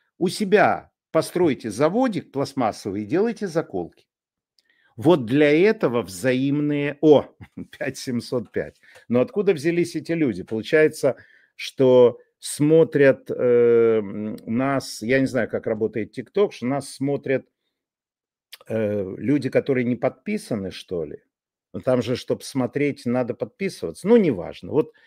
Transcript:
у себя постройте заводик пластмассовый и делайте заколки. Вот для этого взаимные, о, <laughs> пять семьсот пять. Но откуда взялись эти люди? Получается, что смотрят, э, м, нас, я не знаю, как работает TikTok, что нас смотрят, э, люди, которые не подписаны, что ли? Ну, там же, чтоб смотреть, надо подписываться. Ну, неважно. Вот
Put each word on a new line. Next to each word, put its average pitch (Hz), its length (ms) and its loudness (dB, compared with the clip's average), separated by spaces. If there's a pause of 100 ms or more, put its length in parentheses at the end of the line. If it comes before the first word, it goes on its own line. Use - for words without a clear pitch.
(180)
у 180 100 0
себя 175 600 2 (200)
постройте 151 600 0
заводик 175 600 -2
пластмассовый 113 720 -4
и 107 40 -10
делайте 208 400 -2
заколки. 139 600 -6 (880)
Вот 139 300 2
для 147 260 2
этого 165 500 2
взаимные, 143 1000 -2
о, 147 240 8 (300)
<laughs> - 220 -16
пять 139 200 -8
семьсот 120 540 -6
пять. 76 280 -8 (280)
Но 120 120 2
откуда 190 340 0
взялись 170 420 -2
эти 151 160 -6
люди? 131 300 -2
Получается, 147 720 0 (400)
что 127 600 4 (200)
смотрят, 151 920 2
э, 117 680 4
м, 104 380 -6 (100)
нас, 131 560 -4
я 127 180 0
не 135 60 0
знаю, 113 240 -2
как 107 160 -6
работает 110 520 -4
TikTok, 196 340 -2
что - 140 -10
нас 139 240 -6
смотрят, 135 560 -4 (1200)
э, 104 500 -4
люди, 139 320 -2
которые 127 340 0
не 120 120 0
подписаны, 127 760 -6
что 85 340 -8
ли? - 180 -14 (500)
Ну, 104 80 -12
там 127 220 0
же, 123 140 -4
чтоб - 260 -6
смотреть, 135 640 -4
надо 120 280 -2
подписываться. 123 720 -8
Ну, 240 80 8
неважно. 92 560 -2
Вот 151 200 -2 (140)